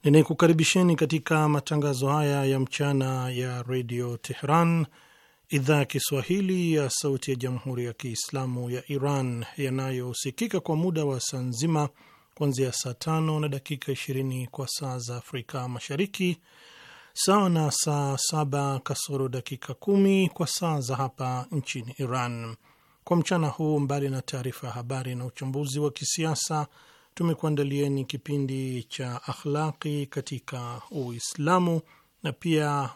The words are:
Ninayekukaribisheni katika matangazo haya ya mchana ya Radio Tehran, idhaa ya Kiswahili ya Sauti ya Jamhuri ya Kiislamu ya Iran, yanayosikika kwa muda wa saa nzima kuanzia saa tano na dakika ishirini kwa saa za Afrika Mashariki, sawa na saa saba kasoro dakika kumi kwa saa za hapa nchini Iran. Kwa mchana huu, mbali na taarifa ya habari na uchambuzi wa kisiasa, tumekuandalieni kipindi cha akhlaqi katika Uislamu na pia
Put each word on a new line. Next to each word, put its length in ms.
Ninayekukaribisheni 920
katika 520
matangazo 600
haya 360
ya 160
mchana 720
ya 320
Radio 540
Tehran, 680
idhaa 280
ya 80
Kiswahili 920
ya 160
Sauti 400
ya 60
Jamhuri 480
ya 80
Kiislamu 760
ya 180
Iran, 560
yanayosikika 1040
kwa 160
muda 280
wa 160
saa 200
nzima 480
kuanzia 380
saa 220
tano 460
na 80
dakika 440
ishirini 540
kwa 220
saa 300
za 180
Afrika 520
Mashariki, 680
sawa 380
na 200
saa 480
saba 600
kasoro 500
dakika 460
kumi 600
kwa 120
saa 340
za 160
hapa 540
nchini 480
Iran. 580
Kwa 80
mchana 320
huu, 320
mbali 280
na 140
taarifa 440
ya 60
habari 420
na 120
uchambuzi 540
wa 100
kisiasa, 760
tumekuandalieni 880
kipindi 800
cha 400
akhlaqi 840
katika 840
Uislamu 920
na 100
pia 640